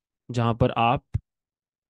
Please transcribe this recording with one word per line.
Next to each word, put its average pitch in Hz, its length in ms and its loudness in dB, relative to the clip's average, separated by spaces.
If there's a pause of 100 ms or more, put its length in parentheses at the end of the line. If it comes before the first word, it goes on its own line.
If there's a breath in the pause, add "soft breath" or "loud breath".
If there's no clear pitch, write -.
(300)
जहाँ 117 240 0
पर 123 160 0
आप 120 360 0 (840)